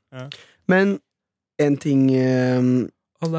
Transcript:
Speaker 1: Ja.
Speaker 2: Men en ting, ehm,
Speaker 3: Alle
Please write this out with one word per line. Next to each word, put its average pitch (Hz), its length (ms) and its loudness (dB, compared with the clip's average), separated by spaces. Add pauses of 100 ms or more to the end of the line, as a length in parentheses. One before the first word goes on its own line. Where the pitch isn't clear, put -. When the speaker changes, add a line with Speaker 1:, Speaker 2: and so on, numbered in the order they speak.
(120)
Speaker 1:
Ja. 131 160 -16 (400)
Speaker 2:
Men 190 320 2 (580)
en 147 180 0
ting, 135 400 0
ehm, 127 760 0 (320)
Speaker 3:
Alle 165 160 -4